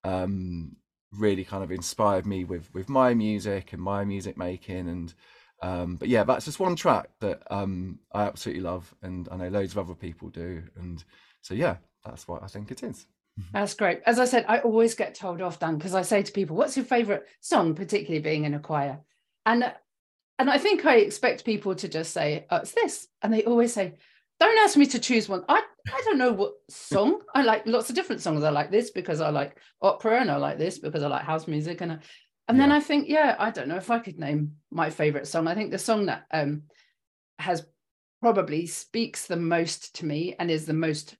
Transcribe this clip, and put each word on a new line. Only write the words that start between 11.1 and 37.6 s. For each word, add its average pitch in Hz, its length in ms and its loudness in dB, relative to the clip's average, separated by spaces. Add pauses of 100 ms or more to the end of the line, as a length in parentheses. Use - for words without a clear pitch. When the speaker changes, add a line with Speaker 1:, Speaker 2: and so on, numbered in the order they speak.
Speaker 1:
so, - 120 -12
yeah, 117 220 0 (300)
that's - 240 -16
what 87 120 -8
I 95 60 -16
think 104 240 -14
it - 120 -12
is. - 220 -12 (320)
<laughs> - 160 -12
Speaker 2:
That's - 200 -2
great. 180 320 0
As 233 140 6
I 254 60 6
said, 254 220 2
I 226 120 4
always 226 360 4
get - 200 -4
told 180 260 -8
off, 175 180 -6
Dan, 160 200 -2
'cause 180 140 -4
I 190 100 2
say 202 200 4
to 202 80 -6
people, 190 240 -2
"What's 269 220 0
your 240 80 -2
favourite 226 380 0 (180)
song?" 170 340 2
particularly 165 460 -2
being 151 240 0
in 147 80 0
a 147 60 -4
choir. 147 400 -2 (460)
And, 240 280 2 (680)
and 262 100 4
I 285 80 4
think 392 280 2
I 262 120 8
expect - 480 2
people 202 300 -2
to 196 120 -8
just 160 260 -6
say, 151 360 -2
"Oh, 175 80 2
it's - 140 -4
this." - 360 -2 (140)
And 214 120 0
they 214 100 2
always 233 300 4
say, 180 220 -4 (440)
"Don't 440 200 8
ask 415 180 8
me 285 100 10
to 247 120 -2
choose 233 300 2
one." 185 180 -2
I, 370 140 6 (320)
I 523 120 -4
don't 392 120 2
know 247 160 4
what 202 200 0 (160)
song. 220 520 2 (120)
I 269 100 4
like 220 220 4
lots 240 240 0
of 247 60 -6
different 254 260 -2
songs. 151 220 0
I 156 60 4
like 147 220 0
this 233 200 2
because 175 300 -4
I 151 80 0
like 143 280 -4 (240)
opera, 226 380 2
and 226 120 2
I 139 60 2
like 143 200 -2
this 165 220 -4
because 156 240 -4
I 143 40 -2
like 139 160 -2
house 156 240 -4
music. 160 340 -4
And 170 120 -6
I, 156 60 -10 (480)
and 254 120 6
then 285 100 8
Speaker 1:
Yeah. 294 60 6
Speaker 2:
I 294 40 6
think, 294 280 0
yeah, 294 320 4
I 214 120 0
don't 139 160 -6
know 170 100 -4
if 190 140 -8
I 233 80 2
could 180 200 -12
name 147 360 -2 (160)
my 156 180 0
favourite 151 380 0
song. 165 200 -2
I 175 80 -2
think 214 160 -4
the 190 60 -4
song 208 300 0
that, - 240 -6
um, 151 320 -2 (760)
has 165 260 -4 (560)